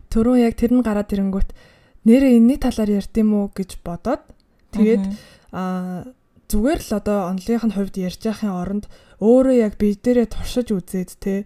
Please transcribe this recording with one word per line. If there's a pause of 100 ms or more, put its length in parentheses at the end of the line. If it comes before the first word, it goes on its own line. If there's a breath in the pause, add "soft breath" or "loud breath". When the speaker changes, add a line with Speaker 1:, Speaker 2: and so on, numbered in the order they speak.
(100)
Speaker 1:
Түрүүн
яг
тэр
нь
гараад
ирэнгүүт, (540 soft breath)
"Нэр (120)
энэний
талаар
ярьд
юм
уу?"
гэж
бодоод, (520)
тэгээд,
Speaker 2:
Мгм. (380 loud breath)
Speaker 1:
аа, (460)
зүгээр
л
одоо (120)
онлынх
нь
хувьд
ярьж
яхахын
оронд (380 soft breath)
өөрөө
яг
бие
дээрээ
туршиж
үзээд, (120)
тэ,